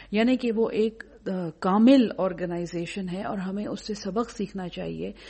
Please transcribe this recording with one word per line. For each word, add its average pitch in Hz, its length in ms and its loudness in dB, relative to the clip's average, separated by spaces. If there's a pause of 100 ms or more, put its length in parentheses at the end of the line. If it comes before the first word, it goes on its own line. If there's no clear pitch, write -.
(100)
یعنی 233 260 4
کہ 240 160 0
وہ 220 180 2
ایک، 220 340 -2 (220)
آ، 185 40 -4 (280)
کامل 220 500 6 (100)
organization 175 920 -4
ہے، 180 140 -6
اور - 160 -6
ہمیں 190 280 -6
اس - 200 -8
سے 214 80 -6
سبق 208 360 -4
سیکھنا 190 380 -8
چاہیے 170 440 -8 (180)